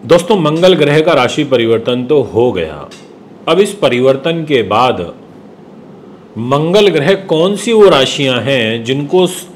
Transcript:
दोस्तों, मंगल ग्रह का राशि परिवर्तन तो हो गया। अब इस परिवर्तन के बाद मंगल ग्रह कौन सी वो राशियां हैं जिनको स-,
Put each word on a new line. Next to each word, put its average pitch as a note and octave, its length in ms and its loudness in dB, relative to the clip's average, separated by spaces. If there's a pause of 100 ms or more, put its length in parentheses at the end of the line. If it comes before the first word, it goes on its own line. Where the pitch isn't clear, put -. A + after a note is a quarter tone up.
दोस्तों, F3 320 -2
मंगल E3 360 0
ग्रह D3 280 2
का E3 120 0
राशि C3+ 300 0
परिवर्तन B2 600 -2
तो C#3+ 160 2
हो A2+ 300 0
गया। D#2 360 -8 (600)
अब E3+ 120 2
इस G3+ 140 2
परिवर्तन C3+ 720 0
के C#3+ 180 0
बाद G2+ 500 -2 (1200)
मंगल D#3 500 2
ग्रह D#3 280 2
कौन F#3 400 -2
सी A3+ 180 -4
वो G#3 160 8
राशियां C3+ 540 0
हैं A#2 400 -2
जिनको C#3+ 440 0
स-, - 280 -10